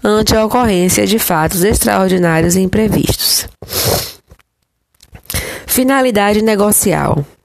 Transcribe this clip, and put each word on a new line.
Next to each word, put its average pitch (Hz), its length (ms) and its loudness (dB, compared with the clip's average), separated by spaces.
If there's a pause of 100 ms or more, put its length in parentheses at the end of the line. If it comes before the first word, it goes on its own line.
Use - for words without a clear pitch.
ante 214 340 2
a 220 100 2
ocorrência 208 600 0
de 208 140 0
fatos 165 460 0
extraordinários 185 880 0
e 190 60 2
imprevistos. - 840 -2 (2250)
Finalidade 247 760 2
negocial. 196 840 0 (220)